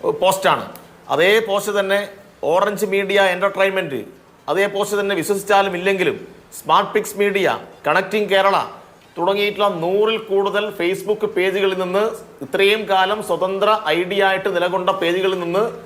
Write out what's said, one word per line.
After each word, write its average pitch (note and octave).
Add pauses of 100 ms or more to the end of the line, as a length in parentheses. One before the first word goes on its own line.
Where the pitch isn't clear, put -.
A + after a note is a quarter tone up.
ഒരു E3 (100)
പോസ്റ്റാണ്. F3+ (380)
അതേ F3+
പോസ്റ്റ് G3+
തന്നെ G3 (360)
ഓറഞ്ച് G3
മീഡിയ G3
എന്റർടൈൻമെന്റ്, F#3+ (300)
അതേ F#3
പോസ്റ്റ് G3+
തന്നെ G3
വിശ്വസിച്ചാലും G3
ഇല്ലെങ്കിലും F3+ (360)
സ്മാർട്ട് F#3+
പിക്സ് G#3
മീഡിയ, F#3+ (280)
കണക്റ്റിംഗ് F#3+
കേരള F#3+ (500)
തുടങ്ങിയിട്ടുള്ള G3+
നൂറിൽ G3
കൂടുതൽ G3+
Facebook F#3+
പേജുകളിൽ F#3+
നിന്ന്, F#3+ (320)
ഇത്രയും G3
കാലം G3
സ്വതന്ത്ര F#3+
ഐ E3
ഡി G3
ആയിട്ട് F#3+
നിലകൊണ്ട F3+
പേജുകളിൽ F#3
നിന്ന് F#3 (140)